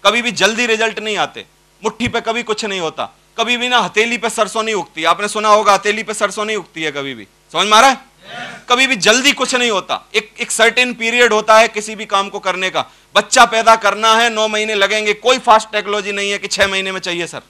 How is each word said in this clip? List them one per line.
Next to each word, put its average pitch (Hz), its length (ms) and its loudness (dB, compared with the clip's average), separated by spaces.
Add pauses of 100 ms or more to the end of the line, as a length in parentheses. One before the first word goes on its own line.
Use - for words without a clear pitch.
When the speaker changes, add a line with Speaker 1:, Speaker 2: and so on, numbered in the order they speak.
Speaker 1:
कभी 214 180 2
भी 233 120 -4
जल्दी 214 320 0
result 220 340 0
नहीं 214 180 -6
आते, 127 260 -6 (380)
मुट्ठी 220 260 -4
पे 226 140 -4
कभी 226 220 -4
कुछ 214 200 -6
नहीं 196 160 -6
होता, 147 300 -6 (280)
कभी 233 180 -2
भी 240 120 -4
ना 247 120 2
हथेली 220 380 -2
पे 220 120 -4
सरसों 226 320 -2
नहीं 220 120 -4
उगती। 160 320 -8
आपने 175 220 0
सुना 214 200 -2
होगा, 208 260 6
हथेली 208 280 -2
पे 214 120 -8
सरसों 208 300 -4
नहीं 214 120 -4
उगती 160 260 -10
है 156 100 -4
कभी 139 220 -8
भी, 107 120 -18 (260)
समझ 175 140 0
में 214 60 2
आ 220 80 8
रहा 269 100 8
है? 254 60 0 (280)
Speaker 2:
यस। - 440 -16
Speaker 1:
कभी 254 180 2
भी 262 120 0
जल्दी 247 360 2
कुछ 254 200 -4
नहीं 240 160 0
होता, - 320 -4 (120)
एक, 214 260 -4
एक 233 120 -6
certain 233 420 2
period 233 380 0
होता 214 260 4
है 226 120 6
किसी 214 240 -8
भी 190 120 -12
काम 196 220 -2
को 196 120 -12
करने 185 300 -4
का। 151 140 -4 (300)
बच्चा 214 320 4
पैदा 226 320 4
करना 208 360 2
है, 233 160 4
नौ 220 180 -2
महीने 214 260 -2
लगेंगे, 208 400 0
कोई 247 260 2
fast 220 300 2
technology 208 420 -4
नहीं 202 180 -4
है 202 80 -4
कि 196 100 -10
छह 196 200 0
महीने 190 240 -4
में 190 80 -6
चाहिए 175 280 -6
sir। - 220 -12